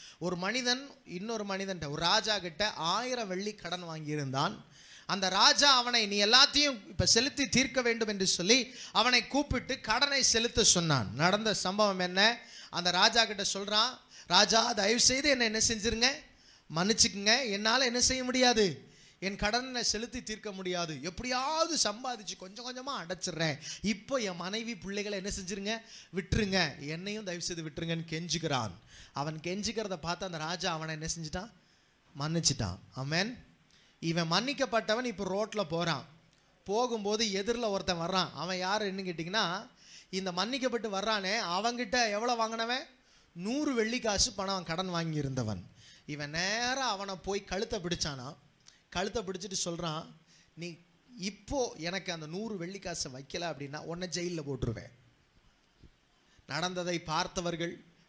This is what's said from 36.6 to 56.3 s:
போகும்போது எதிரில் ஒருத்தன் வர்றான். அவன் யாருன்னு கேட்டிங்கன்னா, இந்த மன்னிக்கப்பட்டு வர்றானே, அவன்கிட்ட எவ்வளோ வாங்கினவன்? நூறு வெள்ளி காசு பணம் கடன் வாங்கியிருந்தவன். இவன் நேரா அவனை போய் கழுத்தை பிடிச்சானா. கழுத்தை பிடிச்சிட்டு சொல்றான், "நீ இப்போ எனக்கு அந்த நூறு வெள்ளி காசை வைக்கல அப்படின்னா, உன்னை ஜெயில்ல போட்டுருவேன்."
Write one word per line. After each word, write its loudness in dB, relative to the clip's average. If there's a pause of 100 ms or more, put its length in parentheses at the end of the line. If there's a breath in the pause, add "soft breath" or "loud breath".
போகும்போது 0
எதிரில் 0
ஒருத்தன் 0
வர்றான். 0
அவன் -4
யாருன்னு -2
கேட்டிங்கன்னா, -2 (420 loud breath)
இந்த -4
மன்னிக்கப்பட்டு -2
வர்றானே, 0
அவன்கிட்ட 0
எவ்வளோ 0
வாங்கினவன்? -2 (460 soft breath)
நூறு -2
வெள்ளி 0
காசு 2
பணம் -4
கடன் -4
வாங்கியிருந்தவன். -2 (440 loud breath)
இவன் -8
நேரா 0
அவனை -4
போய் -4
கழுத்தை -4
பிடிச்சானா. -6 (540 soft breath)
கழுத்தை -4
பிடிச்சிட்டு -8 (100)
சொல்றான், -6 (400 soft breath)
"நீ -12 (400)
இப்போ -4
எனக்கு -6
அந்த -6
நூறு -6
வெள்ளி -8
காசை -6
வைக்கல -10
அப்படின்னா, -6
உன்னை -8
ஜெயில்ல -4
போட்டுருவேன்." -6 (1600 soft breath)